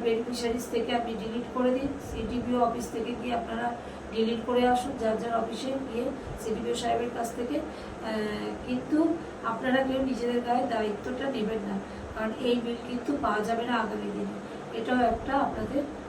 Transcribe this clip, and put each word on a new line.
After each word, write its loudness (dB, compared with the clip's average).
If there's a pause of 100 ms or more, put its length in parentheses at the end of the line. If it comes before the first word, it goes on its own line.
বেনিফিশিয়ারিজ 0 (100)
থেকে 2
আপনি 0
ডিলিট -4
করে 4
দিন, 2 (220)
সিডিপিও 0 (100)
অফিস -2
থেকে -2 (100)
গিয়ে -2
আপনারা -2 (460)
ডিলিট 2
করে 6
আসুন, 4
যার 2
যার 0
অফিসে -2 (180)
গিয়ে -2 (340)
সিডিপিও -2
সাহেবের 2
কাছ -2 (100)
থেকে। 0
আহ, -4 (180)
কিন্তু 2 (460)
আপনারা 2
কেউ 2 (100)
নিজেদের 0
গায়ে 4
দায়িত্বটা -2
নেবেন 0
না, -2 (380)
কারণ 0
এই 4
বিল -2 (120)
কিন্তু -2 (120)
পাওয়া 2
যাবে 2
না 0
আগামী 0
দিনে। -4 (440)
এটাও 2 (120)
একটা -2
আপনাদের 0 (260)